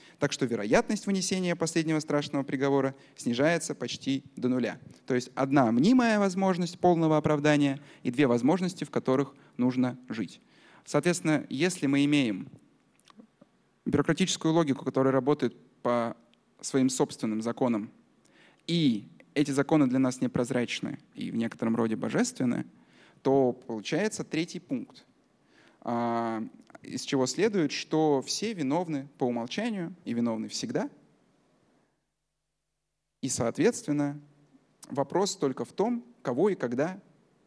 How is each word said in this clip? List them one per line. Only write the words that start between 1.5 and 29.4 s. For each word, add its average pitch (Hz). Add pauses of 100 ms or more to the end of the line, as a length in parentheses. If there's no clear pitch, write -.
последнего 160
страшного 147
приговора 135 (200)
снижается 147
почти 135 (120)
до 123
нуля. 120 (260)
То 131
есть 123
одна 135
мнимая 220
возможность 185
полного 165
оправдания 147 (240)
и 123
две 135
возможности, 147
в -
которых 131 (220)
нужно 127 (100)
жить. 110 (460)
Соответственно, 160
если 151
мы 139
имеем 131 (1400)
бюрократическую 160
логику, 151
которая 135
работает 135 (260)
по 120 (460)
своим 131
собственным 113
законам, 113 (760)
и 147 (260)
эти 147
законы 139
для 127
нас 131
непрозрачны 120 (160)
и 92
в -
некотором 113
роде 113
божественны, 120 (580)
то 135
получается 147
третий 170
пункт, - (760)
а, 117 (400)
из -
чего 131
следует, 175
что 156
все 214
виновны 151 (100)
по 139
умолчанию 170 (100)